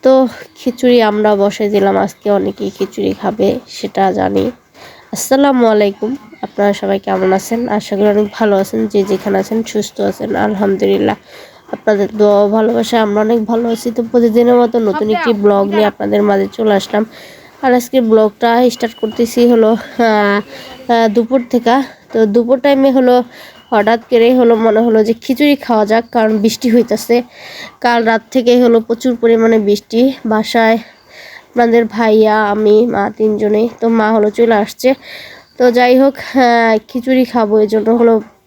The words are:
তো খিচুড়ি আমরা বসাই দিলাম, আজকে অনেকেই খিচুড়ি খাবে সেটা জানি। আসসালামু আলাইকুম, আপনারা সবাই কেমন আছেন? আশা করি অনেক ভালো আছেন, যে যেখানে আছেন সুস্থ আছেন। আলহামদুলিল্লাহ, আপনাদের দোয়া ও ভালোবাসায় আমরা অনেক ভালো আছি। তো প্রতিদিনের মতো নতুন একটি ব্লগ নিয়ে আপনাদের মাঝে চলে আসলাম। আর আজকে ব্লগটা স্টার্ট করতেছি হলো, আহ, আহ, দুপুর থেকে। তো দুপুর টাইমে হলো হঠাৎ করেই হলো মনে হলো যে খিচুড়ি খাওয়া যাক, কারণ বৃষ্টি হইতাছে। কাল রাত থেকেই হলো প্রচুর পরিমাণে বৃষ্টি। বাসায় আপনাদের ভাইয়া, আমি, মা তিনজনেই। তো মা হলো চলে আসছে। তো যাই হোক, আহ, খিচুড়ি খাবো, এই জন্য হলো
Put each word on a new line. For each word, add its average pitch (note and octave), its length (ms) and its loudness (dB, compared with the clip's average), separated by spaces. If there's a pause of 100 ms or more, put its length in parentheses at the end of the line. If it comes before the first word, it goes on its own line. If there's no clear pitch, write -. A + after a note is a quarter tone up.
তো C4 240 4 (280)
খিচুড়ি B3 460 0
আমরা G#3 340 2
বসাই G3+ 340 -2
দিলাম, G3 280 0
আজকে G3 340 -4
অনেকেই G3 460 -4
খিচুড়ি G3 440 -4
খাবে G#3+ 460 -2
সেটা G3 440 -4
জানি। G3 400 -2 (640)
আসসালামু C4 540 0
আলাইকুম, G#3+ 480 -2 (260)
আপনারা G3+ 320 -2
সবাই G3 260 -4
কেমন F#3+ 340 -2
আছেন? A#3 360 -4
আশা G#3 260 -4
করি G3+ 120 0
অনেক G#3 260 0
ভালো G#3 240 0
আছেন, A3 300 -2
যে G3+ 160 0
যেখানে G3 340 -4
আছেন A3 260 -4
সুস্থ - 380 -8
আছেন। - 340 -6
আলহামদুলিল্লাহ, G3 800 0 (560)
আপনাদের G3+ 360 -2 (100)
দোয়া G#3 260 4
ও G#3 60 0
ভালোবাসায় A3 520 0
আমরা G#3 200 0
অনেক A3 240 0
ভালো A#3 240 -2
আছি। A#3 220 -6
তো A#3 120 -4
প্রতিদিনের A#3 520 2
মতো A#3+ 240 2
নতুন G#3 300 -2
একটি G#3+ 240 0
ব্লগ G3+ 320 2
নিয়ে G#3 200 0
আপনাদের G3+ 380 -2
মাঝে G3 300 0
চলে A3 200 -2
আসলাম। G#3 320 -2 (560)
আর C4 120 2
আজকে B3 280 0
ব্লগটা A#3 680 2
স্টার্ট A#3 260 -8
করতেছি A#3 520 -2
হলো, A3+ 240 4
আহ, A3+ 300 -4
আহ, G#3+ 1080 -2
দুপুর A#3+ 420 0
থেকে। B3 340 0 (300)
তো A3+ 120 2
দুপুর A#3 340 0
টাইমে C4+ 320 2
হলো B3 320 2 (460)
হঠাৎ A3 300 0 (100)
করেই A#3+ 260 4
হলো A#3 200 4
মনে A3 240 2
হলো A3 240 2
যে A3+ 100 -2
খিচুড়ি C#4 420 0
খাওয়া A3 300 -2
যাক, A3 260 0
কারণ A3 260 0
বৃষ্টি A3 320 -2
হইতাছে। A#3 540 0 (580)
কাল A#3+ 220 0
রাত A3+ 180 0 (100)
থেকেই B3 300 2
হলো A#3 180 4
প্রচুর A#3 360 -4
পরিমাণে A3+ 440 2
বৃষ্টি। A3 540 0 (120)
বাসায় A3 500 0 (720)
আপনাদের A#3 360 2
ভাইয়া, G#3+ 580 2
আমি, G#3+ 440 2
মা G3+ 300 -4
তিনজনেই। G#3+ 520 0 (100)
তো A3+ 100 -2
মা A3 220 0
হলো G#3+ 180 2
চলে A3+ 260 0
আসছে। A3 380 -2 (640)
তো B3 140 2
যাই B3 280 2
হোক, C4+ 180 2
আহ, A#3 600 0 (100)
খিচুড়ি B3+ 380 0
খাবো, A3 340 0
এই G#3 80 2
জন্য G#3+ 220 -2
হলো A3+ 320 2 (260)